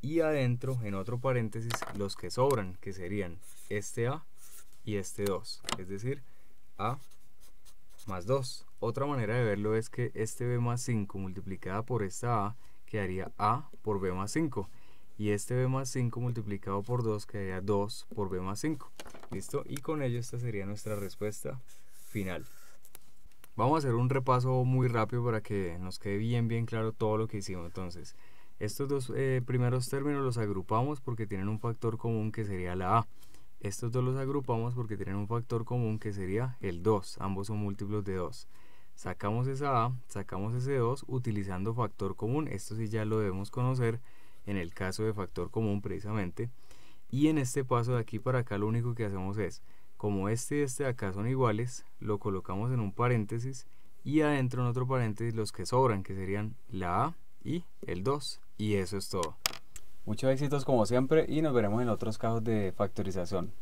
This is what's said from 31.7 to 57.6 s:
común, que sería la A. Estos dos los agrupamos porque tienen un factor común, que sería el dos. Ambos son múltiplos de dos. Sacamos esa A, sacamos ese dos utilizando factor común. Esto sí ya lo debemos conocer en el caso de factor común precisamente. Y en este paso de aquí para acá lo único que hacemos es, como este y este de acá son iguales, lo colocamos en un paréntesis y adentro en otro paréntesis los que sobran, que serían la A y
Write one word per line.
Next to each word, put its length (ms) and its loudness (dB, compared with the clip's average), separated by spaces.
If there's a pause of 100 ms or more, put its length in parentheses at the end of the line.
común, 340 0
que 120 -2
sería 320 -2
la 240 6
A. 80 0 (520)
Estos 320 -2
dos 120 2
los 140 0
agrupamos 560 0
porque 240 -2
tienen 180 -2
un 120 0
factor 360 0
común, 360 0
que 120 -4
sería 480 -2
el 220 -2
dos. 380 4
Ambos 280 0
son 100 -2
múltiplos 460 -2
de 120 -2
dos. 320 -4 (480)
Sacamos 520 0
esa 380 2
A, 80 0 (140)
sacamos 480 -2
ese 200 0
dos 320 2
utilizando 680 0
factor 400 0
común. 320 0
Esto 280 -6
sí 120 -2
ya 180 0
lo 140 2
debemos 320 0
conocer 480 2 (460)
en 120 -2
el 160 -4
caso 300 -2
de 100 0
factor 380 -2
común 300 2
precisamente. 680 -2 (640)
Y 160 6
en 100 6
este 260 2
paso 300 4
de 80 4
aquí 180 -2
para 200 2
acá 180 0
lo 100 2
único 260 2
que 120 0
hacemos 320 -2
es, 260 -2 (340)
como 320 2
este 280 0
y 40 4
este 220 0
de 60 2
acá 220 0
son 160 0
iguales, 580 2 (140)
lo 200 0
colocamos 520 0
en 100 4
un 100 2
paréntesis 760 2 (360)
y 180 4
adentro 400 4
en 60 4
otro 200 2
paréntesis 460 2
los 180 0
que 140 -4
sobran, 380 4
que 100 -4
serían 420 -2 (140)
la 360 2
A 100 -2 (280)
y 200 -2 (240)